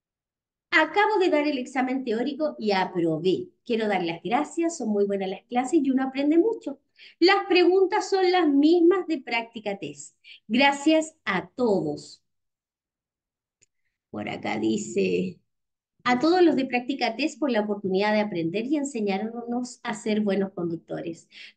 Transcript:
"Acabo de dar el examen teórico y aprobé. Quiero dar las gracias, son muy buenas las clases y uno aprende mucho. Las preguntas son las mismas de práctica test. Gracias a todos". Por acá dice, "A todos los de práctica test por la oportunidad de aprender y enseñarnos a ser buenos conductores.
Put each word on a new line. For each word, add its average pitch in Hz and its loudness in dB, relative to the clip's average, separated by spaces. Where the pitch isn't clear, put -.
"Acabo 381 2
de 359 2
dar 294 2
el 277 -2
examen 254 -4
teórico 233 -2
y 214 -2
aprobé. 180 0
Quiero 220 -2
dar 185 0
las 165 -6
gracias, 302 -2
son 220 -4
muy 202 2
buenas 196 -2
las 196 -10
clases 269 0
y 269 0
uno 262 0
aprende 285 0
mucho. 359 0
Las 392 4
preguntas 359 4
son 381 2
las 359 4
mismas 330 4
de 311 -4
práctica 226 -6
test. - -14
Gracias 285 2
a 185 -4
todos". 160 -2
Por 104 -10
acá 101 -6
dice, 95 -2
"A 247 0
todos 349 4
los 302 4
de 269 0
práctica 247 -4
test 294 -4
por 285 -2
la 220 0
oportunidad 202 -2
de 214 2
aprender 196 -4
y 294 -2
enseñarnos 233 -6
a 220 -6
ser 214 -2
buenos 196 -2
conductores. 165 -8